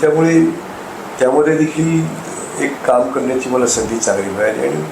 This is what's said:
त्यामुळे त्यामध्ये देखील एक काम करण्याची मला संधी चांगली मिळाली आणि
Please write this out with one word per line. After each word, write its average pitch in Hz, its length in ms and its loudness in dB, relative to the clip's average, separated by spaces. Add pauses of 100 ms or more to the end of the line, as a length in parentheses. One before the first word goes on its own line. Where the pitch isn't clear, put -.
त्यामुळे 160 440 4 (720)
त्यामध्ये 151 380 4
देखील 156 440 2 (640)
एक 139 220 -6
काम 127 260 2
करण्याची 127 380 -2
मला 127 180 2
संधी 113 300 -2
चांगली 101 320 -2
मिळाली 101 380 -2
आणि 78 240 -2